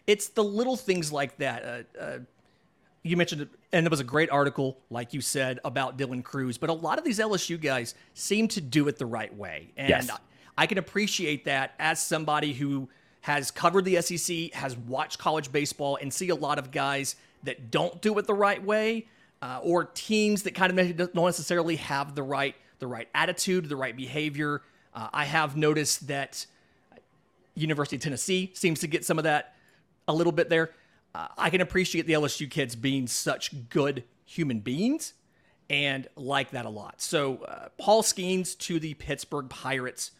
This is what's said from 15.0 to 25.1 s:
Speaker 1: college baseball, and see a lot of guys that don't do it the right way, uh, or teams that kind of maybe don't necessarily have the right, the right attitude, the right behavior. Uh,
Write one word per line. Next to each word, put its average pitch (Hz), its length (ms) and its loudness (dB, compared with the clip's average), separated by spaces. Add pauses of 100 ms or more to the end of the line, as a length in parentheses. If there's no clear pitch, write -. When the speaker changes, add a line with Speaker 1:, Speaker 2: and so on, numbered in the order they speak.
Speaker 1:
college 156 320 0
baseball, 143 500 0
and 139 120 -6
see 185 160 -2
a 170 60 2
lot 147 220 0
of 135 140 -6
guys 139 460 -2 (260)
that 127 260 -8
don't 170 320 0
do 214 160 2
it 202 100 0
the 214 60 4
right 202 300 4
way, 220 440 0 (340)
uh, 127 200 -8
or 170 220 4
teams 214 600 2
that 170 120 -4
kind 185 140 4
of 185 80 0
maybe 180 160 4
don't 175 200 -2
necessarily 170 600 2
have 143 400 -4
the 143 80 -4
right, 139 320 -2 (240)
the 131 80 -8
right 117 260 -8
attitude, 175 540 2
the 143 80 -4
right 131 220 -4
behavior. 147 640 -2 (320)
Uh, 113 180 -8